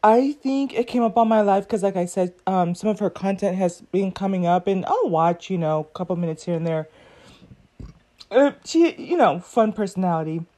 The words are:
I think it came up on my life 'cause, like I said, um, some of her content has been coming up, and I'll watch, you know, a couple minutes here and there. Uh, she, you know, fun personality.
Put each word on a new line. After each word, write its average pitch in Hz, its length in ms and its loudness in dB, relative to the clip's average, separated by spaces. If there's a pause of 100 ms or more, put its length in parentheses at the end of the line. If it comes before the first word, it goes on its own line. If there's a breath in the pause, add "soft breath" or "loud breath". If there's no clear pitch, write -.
I 247 400 4
think 269 320 -2
it 240 140 -2
came 247 160 0
up 226 160 2
on 226 80 4
my 220 140 4
life 202 260 2
'cause, 208 160 -2
like 196 140 0
I 180 100 0
said, 180 260 -2 (140)
um, 180 300 0
some 208 120 -4
of 208 120 -2
her 196 100 0
content 190 460 -2
has 185 240 -2
been 190 320 -2
coming 190 340 -2
up, 180 220 2
and 190 180 -2
I'll 427 220 0
watch, 170 420 0
you 190 80 -2
know, 156 220 0
a 151 40 -6
couple 180 300 -8
minutes 165 300 -6
here 175 100 -4
and 165 100 -4
there. 160 240 -4 (1400 soft breath)
Uh, 269 220 4 (120)
she, 330 300 2
you - 220 -6
know, 180 240 2
fun 220 320 0
personality. 170 760 -4 (120)